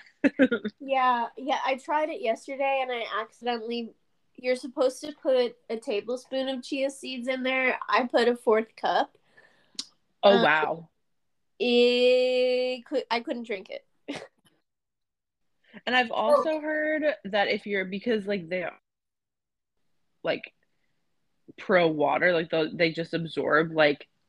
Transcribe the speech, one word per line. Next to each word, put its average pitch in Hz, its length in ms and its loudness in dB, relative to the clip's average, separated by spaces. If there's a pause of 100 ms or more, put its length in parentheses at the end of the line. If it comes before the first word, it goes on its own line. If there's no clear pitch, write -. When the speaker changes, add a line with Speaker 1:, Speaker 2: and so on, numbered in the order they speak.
(240)
Speaker 1:
<laughs> 247 560 2
Speaker 2:
Yeah, 254 480 2 (100)
yeah. 262 280 -4
I 269 120 -2
tried 311 320 -2
it 311 120 -10
yesterday, 269 600 -2
and 254 100 -4
I 233 140 -6 (160)
accidentally, 233 680 -6 (440)
you're 254 220 -2
supposed 262 440 -2
to 302 120 -12
put 254 420 0 (140)
a 226 80 -6
tablespoon 254 720 -6
of 262 140 -6
chia 277 280 -2
seeds 262 360 -10
in 262 160 -4
there. 254 360 0 (100)
I 226 160 4
put 240 220 2
a 240 80 4
fourth 226 400 0
cup. 226 420 -2 (1040)
Speaker 1:
Oh, 151 140 8
Speaker 2:
Um, 233 80 4
Speaker 1:
wow. 156 460 2 (720)
Speaker 2:
it 247 1300 2
could, 269 240 -4
I 233 120 -2
couldn't 240 260 -8
drink 202 220 -10
it. - 160 -14 (220)
<laughs> - 140 -10 (1600)
Speaker 1:
And 240 100 0
I've 247 160 2
Speaker 2:
Oh. 294 260 4
Speaker 1:
also 311 240 0
heard 302 420 -2 (220)
that 202 240 0
if 202 160 -4
you're, 202 200 -4
because, 202 400 -4
like, 196 240 -4
they 180 140 -4
are, - 160 -10 (1400)
like, - 300 -4 (1040)
pro 175 300 2
water, 147 460 0
like, 165 160 -2
they'll, 160 260 -2
they 165 160 2
just 165 220 -8
absorb, 165 580 0
like, 151 360 2 (220)